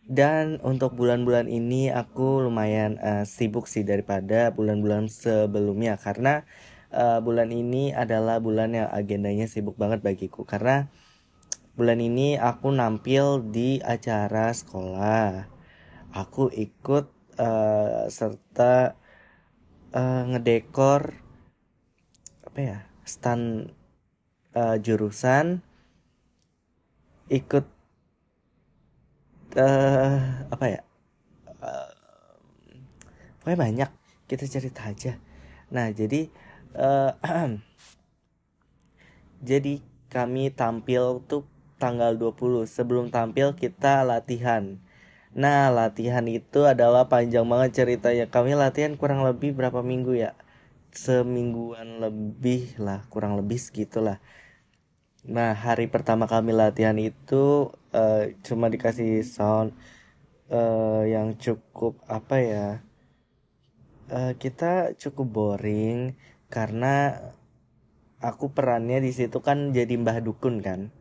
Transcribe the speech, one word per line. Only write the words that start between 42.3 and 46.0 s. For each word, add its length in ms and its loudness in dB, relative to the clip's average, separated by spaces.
puluh. 320 -2
Sebelum 480 -2
tampil 400 0
kita 560 0
latihan. 720 -2
Nah, 400 4
latihan 560 0